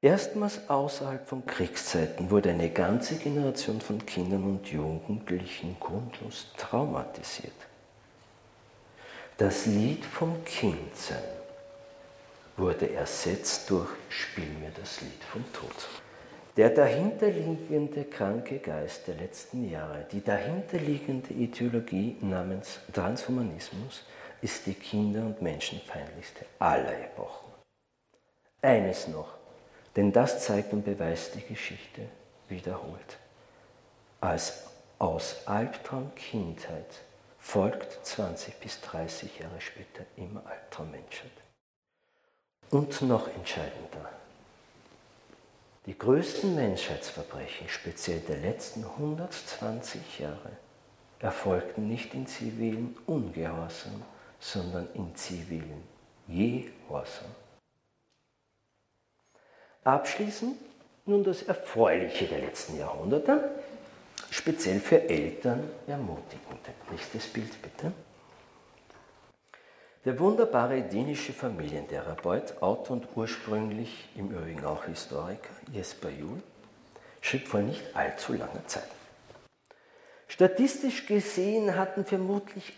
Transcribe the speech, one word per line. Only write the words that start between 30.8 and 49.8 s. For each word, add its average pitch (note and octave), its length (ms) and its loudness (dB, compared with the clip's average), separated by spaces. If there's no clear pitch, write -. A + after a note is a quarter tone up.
beweist E2+ 520 -2
die G#2 80 -10
Geschichte - 580 -10
wiederholt. - 720 -8
Als - 440 -2
aus - 480 -2
Albtraum A2+ 680 -2
Kindheit - 840 -6
folgt - 680 0
zwanzig - 520 -6
bis - 240 -12
dreißig - 580 -8
Jahre E2+ 220 -10
später - 440 -12
immer G2+ 280 -10
Albtraum - 460 -10
Menschheit. - 400 -14
Und C#3+ 300 2
noch B2 340 2
entscheidender, - 760 -8
die G2 120 -10
größten E3+ 560 4
Menschheitsverbrechen, - 1120 -2
speziell - 540 -4
der D#2 160 -2
letzten F2+ 480 -4
hundertzwanzig - 1200 -6